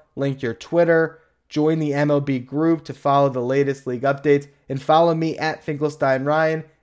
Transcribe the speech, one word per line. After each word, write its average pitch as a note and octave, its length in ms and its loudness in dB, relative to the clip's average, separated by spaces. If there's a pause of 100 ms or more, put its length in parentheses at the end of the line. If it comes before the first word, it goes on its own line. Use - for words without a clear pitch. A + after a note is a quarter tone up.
(160)
link C#3 260 -4
your A#2 120 -4
Twitter, E3 680 0 (300)
join D#3 300 0
the D3 140 -2
M D3 180 0
L C#3+ 100 2
B C#3 180 -4
group D3+ 460 -2
to C3+ 80 -12
follow C#3 360 2
the B2+ 120 -4
latest C3+ 460 0
league B2 160 -6
updates, C#3+ 440 2 (220)
and C3+ 120 -6
follow E3 340 2
me D#3+ 220 -4
at D#3 260 -6
Finkelstein C#3+ 600 -2
Ryan D#3+ 380 0 (200)